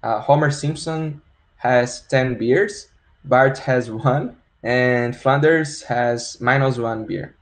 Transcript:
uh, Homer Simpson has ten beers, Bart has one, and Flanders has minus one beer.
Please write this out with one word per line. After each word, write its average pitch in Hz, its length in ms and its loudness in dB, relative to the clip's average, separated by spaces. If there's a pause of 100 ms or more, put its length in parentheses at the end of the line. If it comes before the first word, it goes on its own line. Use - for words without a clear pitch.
uh, 113 200 -2
Homer 147 280 2
Simpson 156 720 -6 (360)
has 123 500 0
ten 127 300 0
beers, 143 500 0 (380)
Bart 135 320 4
has 123 340 -2
one, 131 460 -2 (260)
and 123 500 2
Flanders 147 720 0
has 120 560 -4
minus 131 380 2
one 113 280 -6
beer. - 360 -10